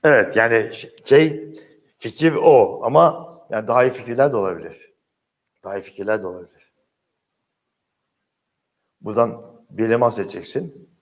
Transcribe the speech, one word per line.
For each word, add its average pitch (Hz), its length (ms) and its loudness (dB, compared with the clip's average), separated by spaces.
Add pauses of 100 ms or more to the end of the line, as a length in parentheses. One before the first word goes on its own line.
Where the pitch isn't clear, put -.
Evet, 127 320 4
yani 113 360 0 (320)
şey, 151 500 2 (440)
fikir 151 360 -2
o 127 500 4
ama 151 440 2 (220)
yani 107 180 -6
daha 123 160 2
iyi 127 80 0
fikirler 123 400 -2
de 123 40 -4
olabilir. 85 560 -8 (720)
Daha 98 140 -10
iyi 98 40 -12
fikirler 101 400 -8
de 95 40 -12
olabilir. 90 460 -18 (2250)
Buradan 110 440 -4 (260)
bir 113 160 -4
eleman 117 240 2
seçeceksin. - 800 -12 (120)